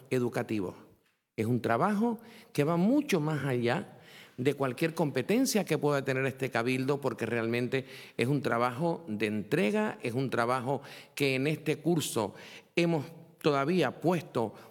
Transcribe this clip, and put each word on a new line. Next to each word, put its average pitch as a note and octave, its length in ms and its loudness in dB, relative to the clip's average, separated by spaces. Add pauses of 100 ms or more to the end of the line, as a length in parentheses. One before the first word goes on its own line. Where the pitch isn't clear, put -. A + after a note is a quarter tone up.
(100)
educativos. A#2 640 -2 (640)
Es G#2+ 100 0
un A#2 160 0
trabajo G3+ 560 2 (340)
que D3 120 2
va E3+ 120 2
mucho A3 440 4
más D3 240 -2
allá B2 520 0 (400)
de C3+ 180 0
cualquier C#3 400 0
competencia F3 720 2
que D3+ 100 2
pueda C#3+ 260 2
tener C3+ 220 0
este C3 260 -2
cabildo, C3 480 0
porque B2 280 -2
realmente A#2+ 580 0 (320)
es A#2+ 100 2
un C#3 140 2
trabajo A#2+ 680 0
de G#2+ 200 -2
entrega, F3 760 0
es A#2 120 -2
un C3 160 0
trabajo B2 500 0 (340)
que C3+ 200 0
en C3 120 0
este D3+ 300 -2
curso D#3 580 0 (400)
hemos E3+ 300 2 (380)
todavía C#3+ 580 2
puesto C#3+ 540 0 (160)